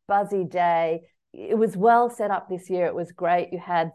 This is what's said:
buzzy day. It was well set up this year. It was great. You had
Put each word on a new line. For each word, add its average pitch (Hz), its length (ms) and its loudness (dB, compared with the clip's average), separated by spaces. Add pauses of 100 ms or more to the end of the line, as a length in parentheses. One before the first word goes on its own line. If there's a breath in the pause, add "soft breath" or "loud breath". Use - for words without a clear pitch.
buzzy 202 360 0
day. 170 580 0 (320 soft breath)
It 110 240 -4
was 214 180 0
well 233 340 4
set 214 220 -4
up 185 160 -4
this 180 220 -8
year. 180 160 0
It 156 100 -2
was 170 160 -6
great. 175 400 0
You 180 80 -6
had 165 360 -2